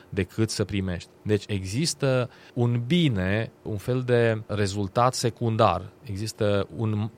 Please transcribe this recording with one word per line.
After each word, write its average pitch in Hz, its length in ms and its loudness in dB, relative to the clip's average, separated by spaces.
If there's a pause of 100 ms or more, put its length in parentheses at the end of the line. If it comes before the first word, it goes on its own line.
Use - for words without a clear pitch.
decât 98 420 -2
să - 140 -2
primești.'" 95 460 -4 (120)
Deci 104 240 0
există 123 840 -2 (240)
un 120 320 2
bine, 113 640 2 (100)
un 107 140 -6
fel 123 300 -2
de 117 400 4
rezultat 104 680 2
secundar. 110 680 2 (200)
Există 101 640 -2 (100)
un 107 420 -2